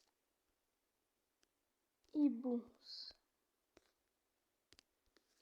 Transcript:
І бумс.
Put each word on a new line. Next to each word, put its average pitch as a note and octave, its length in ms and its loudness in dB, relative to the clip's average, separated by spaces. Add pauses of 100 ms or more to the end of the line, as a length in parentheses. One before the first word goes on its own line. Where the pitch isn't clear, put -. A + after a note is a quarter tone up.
(2250)
І D4 160 6
бумс. A#3+ 880 -4 (2250)